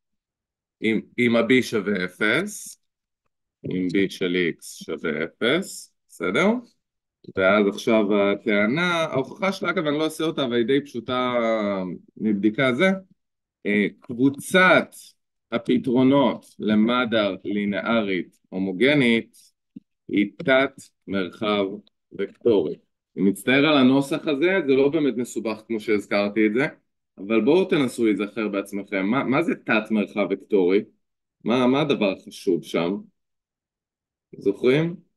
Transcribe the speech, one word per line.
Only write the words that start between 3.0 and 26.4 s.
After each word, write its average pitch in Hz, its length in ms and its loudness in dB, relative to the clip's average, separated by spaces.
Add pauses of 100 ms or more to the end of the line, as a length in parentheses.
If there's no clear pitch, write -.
אם 92 220 -4
b 92 240 0
של 90 480 -2
x - 40 -20
שווה 78 640 -8
אפס, - 680 -4 (140)
בסדר? 107 400 -2 (880)
ואז 98 300 4
עכשיו 107 480 0
הטענה, 104 680 0
ההוכחה 170 720 -2
שלה, 185 180 -4
אגב, 165 160 -2
אני 147 120 0
לא 156 60 0
אעשה 156 200 -4
אותה, 156 200 -2
אבל 120 120 -2
היא 117 100 2
די 139 180 2
פשוטה 127 500 -4 (840)
מבדיקה 107 580 0
זה, 185 160 2 (760)
אה, 104 200 2 (140)
קבוצת 139 920 2 (580)
הפתרונות 123 920 2 (120)
למדר 107 840 2
לינארית 101 960 -2 (100)
הומוגנית 113 880 0 (720)
היא 104 280 0
תת 135 440 0 (260)
מרחב 98 600 -2 (520)
וקטורי. 98 560 0 (420)
אני 92 80 0
מצטער 131 420 2
על 156 100 4
הנוסח 139 520 2
הזה, 165 380 0
זה 135 60 2
לא 139 160 4
באמת 143 280 0
מסובך 110 500 -6
כמו 113 140 -6
שהזכרתי 104 640 0